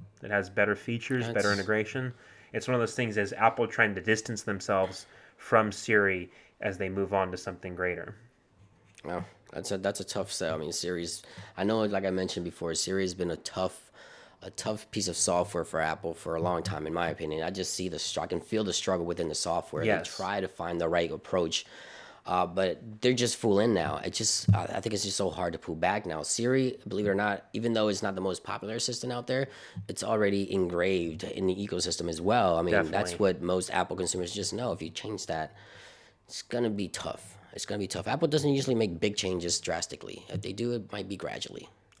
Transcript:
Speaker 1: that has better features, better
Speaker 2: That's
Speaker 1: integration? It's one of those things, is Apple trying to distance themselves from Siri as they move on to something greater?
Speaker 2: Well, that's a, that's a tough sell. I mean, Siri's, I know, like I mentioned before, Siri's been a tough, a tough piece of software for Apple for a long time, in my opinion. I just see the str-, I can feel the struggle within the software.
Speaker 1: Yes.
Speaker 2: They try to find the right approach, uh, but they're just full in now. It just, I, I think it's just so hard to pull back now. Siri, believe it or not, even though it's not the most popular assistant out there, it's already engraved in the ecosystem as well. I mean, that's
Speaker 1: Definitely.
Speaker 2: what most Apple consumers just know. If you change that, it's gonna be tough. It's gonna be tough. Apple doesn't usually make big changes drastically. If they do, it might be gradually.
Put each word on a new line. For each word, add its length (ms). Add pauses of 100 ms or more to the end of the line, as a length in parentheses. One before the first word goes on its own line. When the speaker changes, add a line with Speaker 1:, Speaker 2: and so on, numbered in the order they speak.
(200)
Speaker 1:
that 100
has 180
better 280
features, 500
better 80 (140)
Speaker 2:
That's 100
Speaker 1:
integration? 540 (400)
It's 160
one 60
of 60
those 140
things, 220
is 160
Apple 340
trying 300
to 40
distance 420
themselves 640 (300)
from 360
Siri 580 (300)
as 180
they 100
move 240
on 200
to 40
something 380
greater? 400 (880)
Speaker 2:
Well, 200 (280)
that's 200
a, 60
that's 220
a 40
tough 280
sell. 220
I 40
mean, 140
Siri's, 500 (340)
I 80
know, 180
like 220
I 60
mentioned 340
before, 300
Siri's 400
been 160
a 60
tough, 540 (520)
a 80
tough 400
piece 180
of 80
software 480
for 160
Apple 340
for 220
a 40
long 220
time, 240
in 80
my 160
opinion. 320
I 80
just 240
see 140
the 100
str-, 220
I 60
can 140
feel 240
the 80
struggle 320
within 240
the 60
software. 500
Speaker 1:
Yes. 240
Speaker 2:
They 160
try 160
to 80
find 320
the 80
right 220
approach, 540 (600)
uh, 180
but 560
they're 140
just 220
full 240
in 120
now. 260
It 140
just, 420
I, 100
I 160
think 140
it's 100
just 120
so 140
hard 240
to 60
pull 160
back 300
now. 160
Siri, 540 (100)
believe 200
it 40
or 40
not, 400
even 180
though 160
it's 140
not 140
the 40
most 240
popular 300
assistant 380
out 140
there, 220 (400)
it's 160
already 480
engraved 720
in 220
the 80
ecosystem 540
as 120
well. 380
I 40
mean, 120
that's 160
Speaker 1:
Definitely. 280
Speaker 2:
what 240
most 280
Apple 260
consumers 380
just 180
know. 200
If 100
you 80
change 360
that, 280 (720)
it's 160
gonna 280
be 180
tough. 500 (140)
It's 120
gonna 140
be 80
tough. 200
Apple 220
doesn't 240
usually 240
make 240
big 160
changes 440
drastically. 680
If 140
they 100
do, 200
it 200
might 160
be 80
gradually. 520 (320)